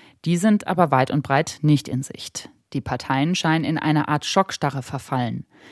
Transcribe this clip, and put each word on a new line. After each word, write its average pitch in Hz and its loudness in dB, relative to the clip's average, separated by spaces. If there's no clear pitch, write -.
Die 170 0
sind 208 2
aber 170 2
weit 135 4
und 143 0
breit 139 -2
nicht 147 4
in 131 -2
Sicht. - -14
Die 139 -6
Parteien 135 -2
scheinen 160 2
in 160 0
eine 151 2
Art 147 -2
Schockstarre 143 -2
verfallen. 123 -6